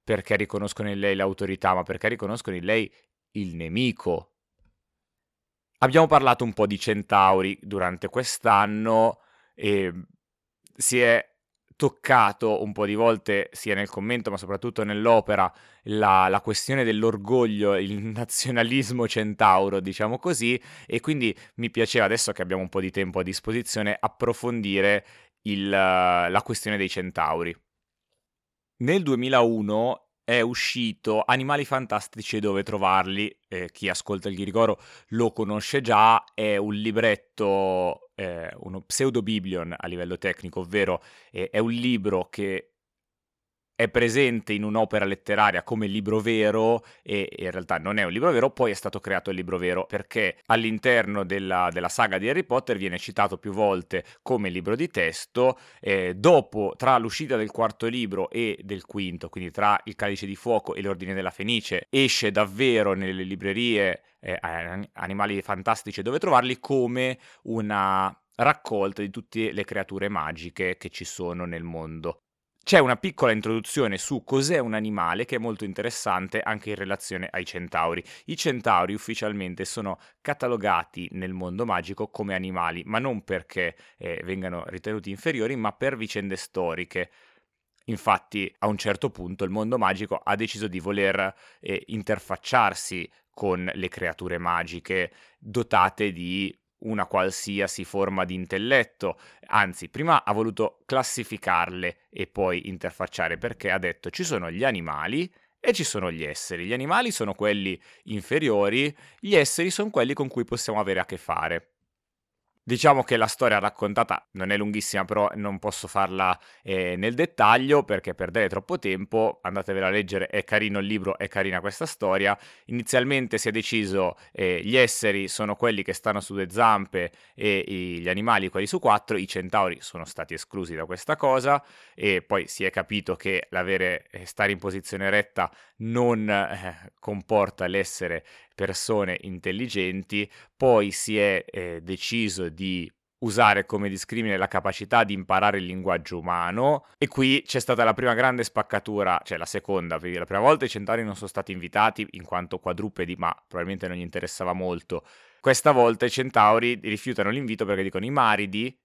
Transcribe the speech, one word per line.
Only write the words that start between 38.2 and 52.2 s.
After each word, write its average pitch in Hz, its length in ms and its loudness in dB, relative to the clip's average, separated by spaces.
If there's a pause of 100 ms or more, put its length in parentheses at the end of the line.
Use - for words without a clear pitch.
uno 92 220 -12
pseudobiblion 95 960 -2
a - 100 -10
livello 87 300 -6
tecnico, 92 440 -4
ovvero, 90 420 0 (280)
eh, 92 180 -6
è 104 80 -2
un 117 140 2
libro 110 580 0
che 98 380 -6 (1080)
è 113 160 2
presente 120 640 2
in 104 80 -2
un'opera 107 440 2
letteraria 98 580 2
come 107 240 -2
libro 107 320 0
vero 110 640 2 (160)
e 98 260 -4 (100)
in 92 120 -6
realtà 87 300 -4
non 98 180 -4
è 101 60 2
un 87 80 -2
libro 131 200 2
vero, 131 200 4
poi 120 180 0
è 101 60 -2
stato 98 240 -8
creato 95 320 -4
il 92 60 -4
libro 90 200 -4
vero 90 300 -2
perché 101 500 -2 (100)
all'interno 113 760 2
della, 92 480 0
della 87 180 -2
saga 98 300 0
di 104 100 -2